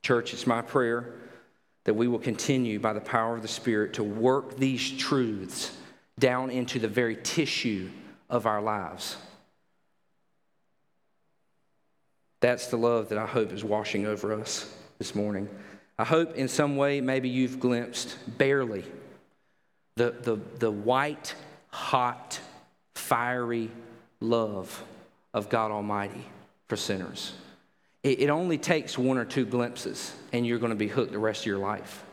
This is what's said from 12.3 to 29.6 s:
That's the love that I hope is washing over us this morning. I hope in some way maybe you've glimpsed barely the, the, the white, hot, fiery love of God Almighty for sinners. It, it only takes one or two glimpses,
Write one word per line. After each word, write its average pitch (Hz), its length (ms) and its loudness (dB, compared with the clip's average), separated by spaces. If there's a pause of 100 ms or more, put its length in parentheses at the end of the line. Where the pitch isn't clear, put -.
That's 120 300 2
the 123 80 -2
love 117 320 2
that 107 100 -2
I 107 80 -2
hope 110 260 0
is 104 120 -6
washing 104 420 0
over 107 260 -2
us - 400 -6 (260)
this - 180 -6
morning. 104 320 -2 (500)
I 117 60 2
hope 165 320 4
in 131 100 0
some 143 300 2
way 139 240 4
maybe 131 280 0
you've 127 300 0
glimpsed - 580 0 (220)
barely 131 460 2 (1120)
the, 120 160 4 (100)
the, 113 140 0 (240)
the 113 100 4
white, 127 640 0 (360)
hot, - 680 -2 (560)
fiery 120 800 0 (480)
love 110 640 0 (500)
of 107 140 -2
God 110 240 2
Almighty 104 520 -2 (440)
for 107 80 0
sinners. - 560 -4 (720)
It, 139 160 4
it 143 100 6
only 165 280 2
takes - 380 0
one 131 220 2
or 117 60 0
two 127 200 0
glimpses, 120 680 -2 (200)